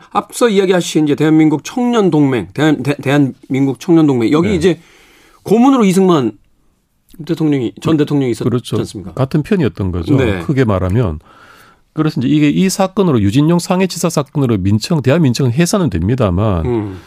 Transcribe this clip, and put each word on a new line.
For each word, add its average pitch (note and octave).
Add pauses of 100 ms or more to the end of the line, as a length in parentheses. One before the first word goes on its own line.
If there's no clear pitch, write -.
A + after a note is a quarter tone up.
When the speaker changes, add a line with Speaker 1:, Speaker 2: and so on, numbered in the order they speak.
(100)
Speaker 1:
앞서 -
이야기하신 F#3
이제 D3
대한민국 D#3
청년 A#3+
동맹, C3+
대한-, D3
대-, C#3
대한민국 C3+
청년 E3
동맹, A#2+
여기 E3
Speaker 2:
네. G#3+
Speaker 1:
이제 E3 (640)
고문으로 A#3+
이승만 F3 (880)
대통령이, D3 (100)
전 D#3+
Speaker 2:
그-, D3
Speaker 1:
대통령이 C#3+
있었지 A#2
Speaker 2:
그렇죠. A#2+
Speaker 1:
않습니까? F#2+
Speaker 2:
같은 C3+
편이었던 B2
거죠. F2
Speaker 1:
네. A2
Speaker 2:
크게 C3
말하면. F#2 (760)
그래서 D#3
이제 A#2+
이게 D3
이 F3
사건으로, F#3
유진룡 C#3+
상해치사 F3+
사건으로 C#3
민청, G#2+
대한민청은 C3
해산은 E3+
됩니다만, F#2+
Speaker 1:
음. G#2